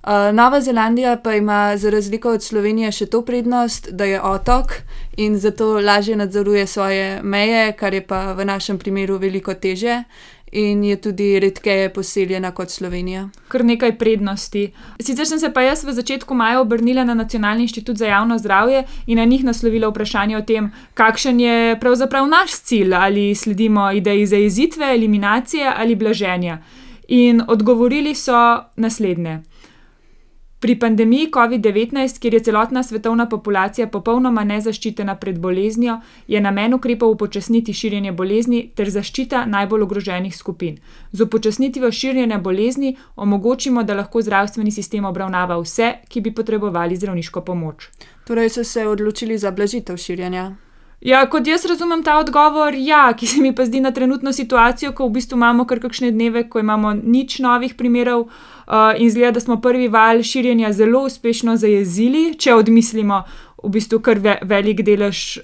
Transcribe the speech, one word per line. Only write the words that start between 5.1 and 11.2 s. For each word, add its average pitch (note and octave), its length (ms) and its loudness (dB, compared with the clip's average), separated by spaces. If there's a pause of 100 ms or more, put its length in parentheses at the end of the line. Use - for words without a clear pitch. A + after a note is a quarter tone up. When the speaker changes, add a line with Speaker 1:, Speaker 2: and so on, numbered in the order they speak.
Speaker 1:
in G#3+ 200 0
zato G#3+ 440 0
lažje G#3 340 2
nadzoruje G3+ 520 0
svoje G3 560 -4
meje, G#3+ 500 0
kar G3+ 200 -4
je F#3+ 140 -2
pa F#3+ 260 -4
v F#3+ 120 -4
našem G3 340 -4
primeru G3 380 -2
veliko F#3+ 360 -4
težje G#3 500 -4 (480)
in G#3 320 0
je G3+ 180 0
tudi G3+ 380 0